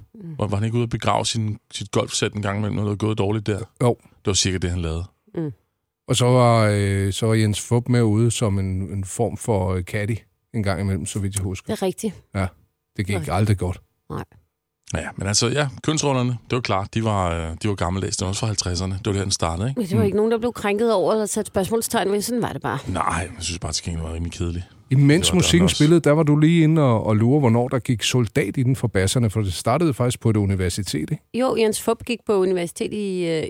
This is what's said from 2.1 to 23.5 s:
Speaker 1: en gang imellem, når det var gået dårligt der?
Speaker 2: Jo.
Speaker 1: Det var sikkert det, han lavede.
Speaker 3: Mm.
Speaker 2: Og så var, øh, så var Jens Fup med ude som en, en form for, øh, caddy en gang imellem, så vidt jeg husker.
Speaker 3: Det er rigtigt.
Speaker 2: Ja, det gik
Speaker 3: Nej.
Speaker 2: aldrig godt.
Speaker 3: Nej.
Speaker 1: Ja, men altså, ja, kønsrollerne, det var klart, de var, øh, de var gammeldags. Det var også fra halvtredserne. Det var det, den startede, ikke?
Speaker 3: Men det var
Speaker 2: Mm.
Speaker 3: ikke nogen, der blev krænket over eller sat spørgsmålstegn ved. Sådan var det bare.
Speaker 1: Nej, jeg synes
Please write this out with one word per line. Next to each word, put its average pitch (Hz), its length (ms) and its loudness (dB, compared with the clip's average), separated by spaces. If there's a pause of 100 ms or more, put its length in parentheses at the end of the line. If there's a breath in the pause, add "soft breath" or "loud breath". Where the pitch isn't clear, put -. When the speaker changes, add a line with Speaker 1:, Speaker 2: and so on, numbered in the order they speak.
Speaker 1:
en 104 100 -6
gang 101 160 -2
imellem, 104 180 -4
når 98 60 -2
det 104 80 -2
var 104 60 -2
gået 107 220 -2
dårligt 104 280 -2
der? 104 120 -2 (240)
Speaker 2:
Jo. 123 200 2
Speaker 1:
Det - 240 -12
var 101 60 2
sikkert 92 300 0
det, 90 80 0
han 90 120 -2
lavede. 82 220 -4 (300)
Speaker 3:
Mm. 156 180 -6 (560)
Speaker 2:
Og 131 80 0
så 127 100 2
var, 120 460 6
øh, 98 400 0
så - 140 -2
var 110 80 4
Jens 107 260 2
Fup 120 280 -2
med 123 140 4
ude 113 280 4
som 104 280 -2
en, 95 60 -2 (180)
en 98 220 -6
form 98 320 -4
for, 95 380 -2
øh, 92 80 -2
caddy 107 340 -4 (380)
en 117 80 -2
gang 95 180 -2
imellem, 98 260 -2
så - 120 -8
vidt 98 160 -4
jeg 98 80 0
husker. 98 320 -6
Speaker 3:
Det - 80 -4
er 196 40 0
rigtigt. 185 280 -4 (200)
Speaker 2:
Ja, 95 120 -2 (500)
det 101 100 -4
gik 87 200 -4
Speaker 3:
Nej. 82 100 -2
Speaker 2:
aldrig 101 220 2
godt. 90 220 -4 (300)
Speaker 3:
Nej. - 140 -8 (680)
Speaker 1:
Ja, 78 220 -6
men 92 120 -4
altså, 107 200 0
ja, 139 200 0 (140)
kønsrollerne, 139 480 0
det 120 260 -6
var 120 40 0
klart, 101 340 -4
de 113 100 0
var, 98 260 2 (200)
øh, 82 120 -8
de 107 60 -2
var 101 60 0
gammeldags. 92 420 -2
Det - 80 -4
var 92 40 -2
også 98 120 -4
fra 113 60 -2
halvtredserne. 95 520 -2
Det - 80 -8
var 104 60 0
det, 98 100 0
den 98 80 -4
startede, 90 380 -2
ikke? 139 120 -4
Speaker 3:
Men 196 80 -4
det 185 80 0
var - 60 4
Speaker 2:
Mm. - 40 4
Speaker 3:
ikke 196 100 0
nogen, 214 160 2
der 233 60 0
blev 233 140 -2
krænket 214 420 0
over 175 180 2
eller 220 140 0
sat 202 200 -2
spørgsmålstegn 202 640 0
ved. 208 100 0
Sådan 233 200 -2
var 131 100 -2
det 135 100 -8
bare. 127 240 -2
Speaker 1:
Nej, 85 160 -2 (340)
jeg 87 80 -10
synes 82 140 -6